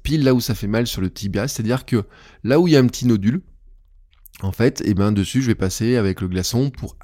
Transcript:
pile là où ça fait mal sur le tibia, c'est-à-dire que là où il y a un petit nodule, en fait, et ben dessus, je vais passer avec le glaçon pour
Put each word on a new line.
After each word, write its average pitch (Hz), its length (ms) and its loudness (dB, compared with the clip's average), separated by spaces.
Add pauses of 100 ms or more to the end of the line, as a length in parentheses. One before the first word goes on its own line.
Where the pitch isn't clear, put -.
pile 147 220 0
là 131 80 6
où 123 80 2
ça 110 140 -4
fait 104 120 -6
mal 113 200 0
sur - 120 -8
le 92 100 -2
tibia, 98 380 -4
c'est-à-dire 120 380 -4
que 107 180 0 (400)
là 127 160 4
où 180 80 4
il 160 60 6
y - 20 8
a 135 40 8
un 127 80 6
petit 127 200 -2
nodule, 113 360 2 (1000)
en 95 100 -4
fait, 120 340 0
et 104 80 2
ben 101 200 2
dessus, 101 280 0
je 131 60 -2
vais 110 80 2
passer 110 400 -2
avec 98 240 -2
le 95 80 -4
glaçon 120 420 -2
pour - 340 -12